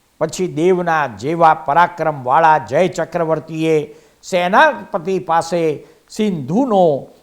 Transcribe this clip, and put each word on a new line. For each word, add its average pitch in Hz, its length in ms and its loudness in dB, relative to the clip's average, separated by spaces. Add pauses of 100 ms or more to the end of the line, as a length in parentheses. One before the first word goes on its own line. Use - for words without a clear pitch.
(180)
પછી 165 280 -4
દેવના 165 600 0
જેવા 151 480 2
પરાક્રમવાળા 156 1040 2
જય 139 300 0
ચક્રવર્તીએ 160 1040 -2 (280)
સેનાપતિ 190 960 0
પાસે 165 680 -2 (240)
સિંધુનો 185 960 0 (160)